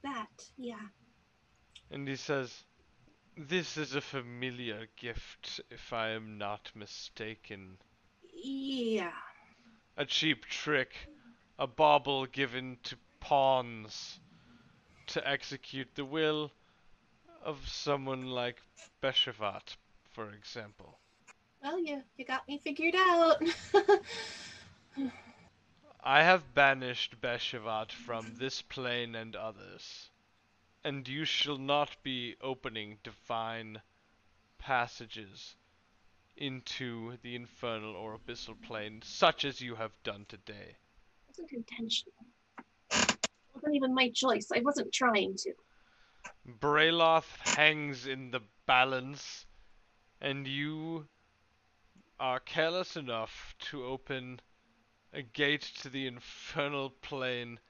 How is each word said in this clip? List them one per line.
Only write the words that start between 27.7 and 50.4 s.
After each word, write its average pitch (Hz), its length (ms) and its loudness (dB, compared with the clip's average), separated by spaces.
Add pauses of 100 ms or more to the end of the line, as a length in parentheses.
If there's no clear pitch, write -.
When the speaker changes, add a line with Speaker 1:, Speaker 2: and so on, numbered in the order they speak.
Speaker 2:
from 113 460 -8
this 127 260 -4
plane 120 540 -4
and 113 180 -8
others, 95 760 -12 (720)
and 139 240 -4
you 147 160 -4
shall 143 340 0
not 143 460 2
be 123 360 -4
opening 110 600 -8
divine 113 800 -6 (760)
passages 110 1000 -4 (800)
into 123 840 -6
the 123 120 -8
infernal 113 640 -6
or 107 200 -8
abyssal 113 460 -12
plane, 110 400 -8
such - 420 4
as 139 160 -4
you 123 140 -8
have 110 300 -6
done 104 240 -8
today." 104 480 -16 (520)
Speaker 1:
It - 20 -20
wasn't 330 220 -14
intentional. - 640 -6 (760)
It - 280 4 (360)
wasn't 294 200 2
even 262 180 4
my 254 180 4
choice. - 440 2
I 240 60 2
wasn't 285 320 0
trying 202 460 4
to. - 140 -4 (1080)
Speaker 2:
Brailoth 160 760 6 (200)
hangs 147 500 4
in 131 240 -6
the 123 120 -2 (240)
balance, 131 800 2 (720)
and 139 260 -4